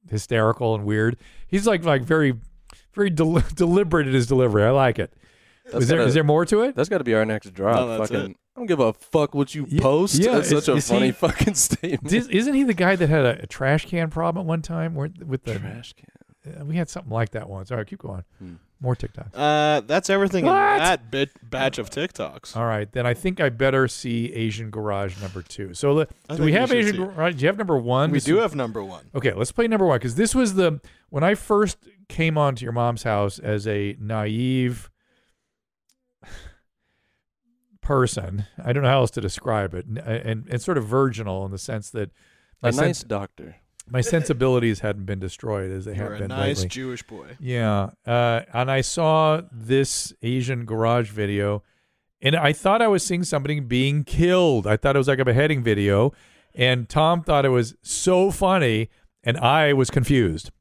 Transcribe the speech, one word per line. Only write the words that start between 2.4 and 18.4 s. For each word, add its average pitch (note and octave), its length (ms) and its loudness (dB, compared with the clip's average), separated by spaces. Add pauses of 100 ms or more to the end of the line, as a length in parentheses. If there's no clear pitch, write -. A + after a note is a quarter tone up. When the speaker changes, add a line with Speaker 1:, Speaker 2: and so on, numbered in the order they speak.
Speaker 1:
very G3+ 160 2
del-, D#3+ 280 2 (100)
<laughs> D3+ 60 -6
deliberate E3+ 540 2
in C3 40 0
his B2+ 140 4
delivery. A#2+ 380 4
I A#2 60 6
like C3 280 4
it. F#2+ 140 -6 (540)
Speaker 2:
That's - 180 -8
Speaker 1:
Is A#2 40 2
there, E3 100 4
Speaker 2:
gotta, A#2+ 100 4
Speaker 1:
is B2+ 60 2
there D#3+ 100 4
more D3+ 220 4
to G#3+ 160 4
it? C4 140 0
Speaker 2:
that's C#3+ 140 0
gotta E3+ 140 0
be A2+ 100 2
our A2 100 4
next G#2+ 300 -4
drop. G2+ 220 2
Speaker 3:
No, A#2+ 220 0
that's G#2+ 120 -2
Speaker 2:
Fucking, G2 220 -4
Speaker 3:
it. - 40 -18 (200)
Speaker 2:
I B3+ 40 -16
don't A#3+ 60 -8
give E3 140 0
a A2+ 120 4
fuck - 420 -2
what C#3+ 200 -2
you D3+ 140 -6
Speaker 1:
Ye-, - 120 2
Speaker 2:
post. D3+ 360 2
Speaker 1:
yeah, A3 160 4
Speaker 2:
That's - 200 0
Speaker 1:
is, D3+ 120 2
Speaker 2:
such D3 100 4
a - 20 4
Speaker 1:
is D3 120 0
Speaker 2:
funny - 180 4
Speaker 1:
he, C3 60 2
Speaker 2:
<laughs> - 0 -
fucking - 420 0
statement. - 580 -2
Speaker 1:
is, B3 160 2
isn't B3 260 2
he C#4 100 4
the A#3 100 2
guy F3+ 220 2
that F3 120 2
had D3 160 4
a, A#2+ 200 0
a - 20 -14
trash C#3+ 400 -2
can E3+ 240 -4
problem E3+ 340 -2
at - 40 -4
one E3 140 -2
time? E3 320 -6
Where, C#3+ 140 -4 (160)
with C3+ 200 -6
the G#2+ 140 -6
Speaker 2:
Trash A2+ 360 -12
can. - 640 -20
Speaker 1:
Uh, C#3+ 60 -12
we D#3+ 100 -4
had E3+ 140 -2
something - 200 -14
like A2+ 200 -2
that G#2+ 180 -10
once. G2 220 -12
All B2 80 -6
right, G#2+ 80 -6
keep G2 140 -16
going. F#2 240 -12 (140)
Speaker 2:
Hmm. F2+ 160 -16 (240)